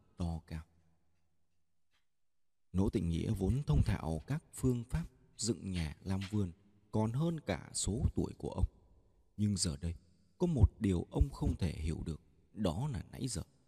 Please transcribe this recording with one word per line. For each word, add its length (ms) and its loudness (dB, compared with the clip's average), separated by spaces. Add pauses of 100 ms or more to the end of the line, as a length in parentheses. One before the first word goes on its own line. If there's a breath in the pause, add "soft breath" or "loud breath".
(160)
to 300 -4
cao. 180 -10 (2000)
Nỗ 180 2
Tịnh 180 0
Nghĩa 220 0
vốn 360 0
thông 180 6
thạo 420 -2
các 160 -4 (100)
phương 320 0
pháp 200 -4 (320)
dựng 340 -4
nhà 320 -2
làm 180 -2 (100)
vườn 220 0 (400)
còn 200 2
hơn 280 0
cả 340 -6
số 300 0 (100)
tuổi 240 -2
của 120 -6
ông. 140 -2 (720)
Nhưng 200 2
giờ 200 -2
đây, 180 -4 (440)
có 80 0
một 340 6
điều 300 4
ông 200 2
không 260 -2
thể 160 0
hiểu 340 -4
được, 140 -6 (320)
đó 360 -2
là 240 -6
nãy 160 -6
giờ 140 -6 (260)